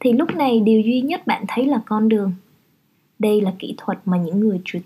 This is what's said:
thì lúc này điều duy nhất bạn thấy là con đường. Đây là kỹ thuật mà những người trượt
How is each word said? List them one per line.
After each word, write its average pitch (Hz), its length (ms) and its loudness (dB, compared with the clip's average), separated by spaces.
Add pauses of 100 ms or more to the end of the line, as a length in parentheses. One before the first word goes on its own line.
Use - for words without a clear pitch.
thì 247 120 2
lúc 320 240 0
này 254 240 2
điều 220 200 4
duy 233 200 2
nhất 302 260 -4
bạn 202 220 -4
thấy 254 180 -2
là 262 200 0
con 214 220 0
đường. 208 240 2 (840)
Đây 214 220 2
là 190 180 0
kỹ - 180 -10
thuật - 280 -6
mà 180 120 0
những 175 240 0
người 208 240 0
trượt 175 220 -8